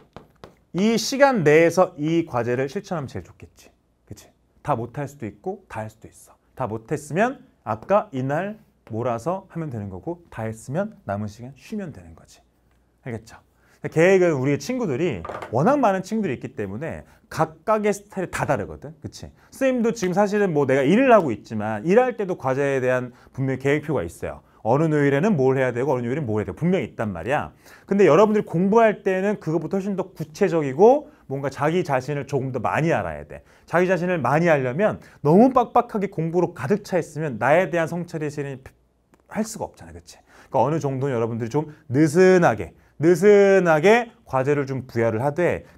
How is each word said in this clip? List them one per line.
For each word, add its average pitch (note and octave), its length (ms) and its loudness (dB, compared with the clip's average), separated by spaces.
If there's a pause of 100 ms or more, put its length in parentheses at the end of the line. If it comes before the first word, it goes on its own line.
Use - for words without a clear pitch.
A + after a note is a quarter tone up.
(720)
이 G#3+ 240 2
시간 C4 460 2
내에서 E3 540 4
이 D#3+ 280 0
과제를 B2 440 -2
실천하면 D#3+ 380 -8
제일 F#2+ 180 -12
좋겠지. - 460 -20 (340)
그치? - 240 -20 (320)
다 C#3+ 140 -2
못할 A#2 320 -8
수도 - 180 -14
있고 F#3 420 -10
다 - 140 -10
할 A2 80 -10
수도 - 180 -20
있어. - 280 -20 (180)
다 B2+ 140 -6
못했으면 D3 760 -4 (200)
아까 F#3+ 480 -2
이날 D3 480 -6 (300)
몰아서 A#2+ 600 -6
하면 D#3+ 220 -10
되는 G#2 180 -10
거고 E3 400 -10
다 - 140 -10
했으면 C3 520 -8 (100)
남은 G#2 220 -6
시간 A#2+ 280 -16
쉬면 G3 380 -10
되는 E2+ 220 -20
거지. - 260 -20 (640)
알겠죠? A2+ 340 -12 (540)
계획은 F3+ 420 4
우리 C3+ 260 0
친구들이 D#3+ 640 -4 (280)
워낙 G3+ 280 2
많은 G3 240 0
친구들이 F#3+ 320 -4
있기 - 200 -14
때문에 G2+ 500 -8 (240)
각각의 G3+ 640 -2
스타일이 G3 360 -8
다 - 160 -4
다르거든. G2+ 560 -6
그치? - 300 -16 (180)
선생님도 B3 440 0
지금 F#3 200 -4
사실은 G3+ 400 0
뭐 C#3+ 140 2
내가 C3+ 160 2
일을 A#3 280 4
하고 F3+ 200 6
있지만 G#2+ 540 -6
일할 B3 320 2
때도 F#3 200 -4
과제에 C#3 440 -2
대한 B2+ 320 -2 (200)
분명히 C3 260 -4
계획표가 C#3 440 -2
있어요. D#2+ 380 -10 (260)
어느 D3+ 240 2
요일에는 D3 460 2
뭘 C3 220 2
해야 B2+ 140 0
되고 C3+ 200 -2
어느 B2 140 -4
요일엔 C#3 180 -4
뭘 G#2+ 160 -2
해야 F#2+ 40 -4
되고 F2+ 100 -10
분명히 E3+ 300 -2
있단 G#2 280 -8
말이야. F#2 400 -6 (320)
근데 G3 220 4
여러분들이 G#3 380 6
공부할 G3+ 580 2
때는 G3 360 -2
그것보다 E3 380 -4
훨씬 G3 180 -6
더 F3 140 -6
구체적이고 E3 1040 2 (160)
뭔가 C3+ 240 -6
자기 D#3+ 320 -2
자신을 C#3 420 -4
조금 C3 260 -4
더 B2+ 60 -6
많이 A#2 340 0
알아야 E2 340 -4
돼. C#2+ 180 -18 (240)
자기 F3+ 180 0
자신을 F3+ 320 -2
많이 D3+ 320 2
알려면 C#3+ 500 0 (220)
너무 G#3 320 6
빡빡하게 A#3+ 540 0
공부로 E3+ 480 -2
가득 F#3+ 280 -2
차 - 140 -4
있으면 D3 400 -6
나에 D3+ 320 2
대한 E3 180 -2
성찰이 E3 400 -8 (1000)
할 G#3+ 160 -4
수가 D#3+ 220 -8
없잖아, - 260 -20
그치? - 260 -20 (320)
그러니까 A#2+ 140 2
어느 D3 160 0
정도는 C3+ 340 -4
여러분들이 A#2 380 -4
좀 D3+ 200 -2 (180)
느슨하게, D3+ 840 4 (240)
느슨하게 G3 1160 6 (120)
과제를 C#3 400 0
좀 C3 220 -8
부여를 A2+ 340 0
하되 C#3+ 440 -2 (120)